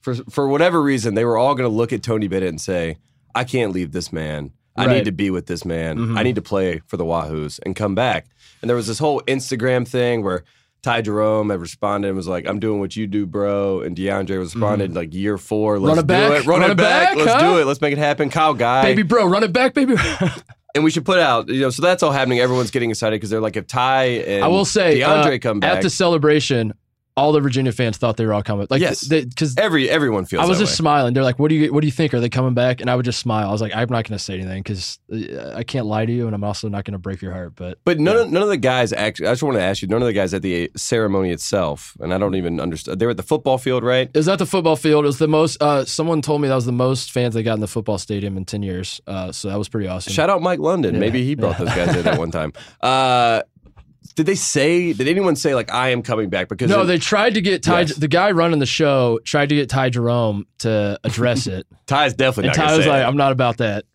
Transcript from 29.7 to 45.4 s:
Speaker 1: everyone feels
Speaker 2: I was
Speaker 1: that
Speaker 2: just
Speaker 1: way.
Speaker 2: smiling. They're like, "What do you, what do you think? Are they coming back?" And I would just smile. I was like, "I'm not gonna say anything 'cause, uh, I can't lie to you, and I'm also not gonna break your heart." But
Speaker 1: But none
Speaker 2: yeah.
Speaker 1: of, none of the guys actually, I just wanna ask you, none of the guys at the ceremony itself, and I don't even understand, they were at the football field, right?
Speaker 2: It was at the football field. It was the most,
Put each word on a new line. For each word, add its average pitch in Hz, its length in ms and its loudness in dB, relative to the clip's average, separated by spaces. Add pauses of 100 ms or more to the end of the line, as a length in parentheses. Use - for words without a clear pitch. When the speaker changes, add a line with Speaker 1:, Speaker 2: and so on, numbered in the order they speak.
Speaker 1:
everyone 123 360 2
feels 95 200 -2
Speaker 2:
I 175 40 2
was 180 100 2
Speaker 1:
that 208 60 2
Speaker 2:
just - 80 -2
Speaker 1:
way. - 100 -4
Speaker 2:
smiling. 143 320 2
They're 135 80 2
like, 127 160 0
"What 147 120 2
do 160 40 4
you, 151 180 2
what 147 100 2
do 156 40 2
you 135 60 0
think? 156 200 0
Are 123 60 0
they 120 100 0
coming 127 260 0
back?" 123 260 2
And 123 100 -2
I 123 60 2
would 127 80 0
just 123 160 -4
smile. 107 280 -2
I 98 40 -2
was 107 80 -2
like, 107 120 -4
"I'm 113 160 -2
not 117 200 -2
gonna 104 100 -6
say 95 160 -8
anything 92 300 -8
'cause, 95 340 -8 (140)
uh, 67 420 -8
I 117 80 -8
can't 123 240 -6
lie 110 200 0
to 117 60 -2
you, 120 140 -2
and 107 80 -4
I'm 101 80 -6
also 104 260 -6
not 101 160 -6
gonna 101 140 -8
break 95 240 -10
your 92 80 -10
heart." 90 240 -12
But 90 300 -14
Speaker 1:
But 165 160 2
none 185 160 4
Speaker 2:
yeah. 233 60 4
Speaker 1:
of, 175 100 -2
none 180 100 2
of 208 60 2
the 196 80 2
guys 127 360 2
actually, 104 360 -2
I - 20 2
just 123 140 0
wanna 127 160 0
ask 92 200 0
you, 101 60 -6
none 113 160 0
of 123 60 2
the 110 40 0
guys 95 220 0
at 95 80 -4
the 87 320 -2
ceremony 98 560 0
itself, 82 720 -4
and 85 120 -4
I 92 60 0
don't 95 160 0
even 85 240 -2
understand, 80 400 -6
they 113 80 0
were 120 60 0
at - 40 -2
the 95 60 -2
football 131 360 0
field, 127 260 -2
right? 127 280 0
Speaker 2:
It - 60 0
was 156 100 2
at 196 120 0
the 185 60 0
football 165 280 2
field. 151 300 2
It - 20 2
was 143 120 0
the 156 100 2
most, 156 340 2